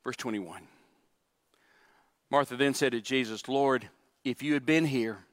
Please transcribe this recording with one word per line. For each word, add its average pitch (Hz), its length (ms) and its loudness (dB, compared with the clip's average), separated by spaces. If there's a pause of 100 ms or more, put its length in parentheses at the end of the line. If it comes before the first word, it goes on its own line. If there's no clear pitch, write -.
Verse 123 140 -8
twenty-one. 101 500 -8 (1600)
Martha 135 260 2
then 139 180 2
said 127 200 2
to 117 80 -2
Jesus, 113 460 -2
"Lord, 135 420 2 (340)
if 127 180 -4
you 147 120 0
had 135 120 0
been 160 200 4
here 113 460 -2